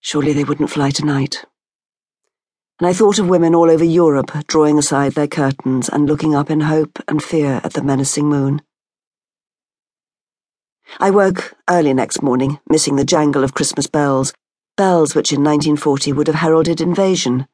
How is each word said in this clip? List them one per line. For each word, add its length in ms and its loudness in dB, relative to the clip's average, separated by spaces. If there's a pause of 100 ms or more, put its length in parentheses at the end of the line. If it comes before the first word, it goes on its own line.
Surely 340 -2
they 100 0
wouldn't 240 -4
fly 220 -2
tonight. 560 -4 (1300)
And 80 0
I 60 2
thought 260 2
of 80 0
women 280 2
all 160 6
over 140 4
Europe 480 2 (140)
drawing 300 2
aside 360 0
their 140 -2
curtains 640 -2
and 180 0
looking 280 0
up 160 -2
in 100 0
hope 480 -2
and 140 -2
fear 420 -2
at 80 -6
the 100 -4
menacing 460 -2
moon. 320 0 (2500)
I 80 2
woke 460 0 (160)
early 240 2
next 280 -2
morning, 460 -2
missing 280 0
the 100 0
jangle 380 2
of 100 -4
Christmas 320 -4
bells, 480 -2 (420)
bells 380 2
which 180 0
in 100 0
nineteen 360 2
forty 340 -2
would 140 0
have 100 -2
heralded 460 0
invasion. 720 0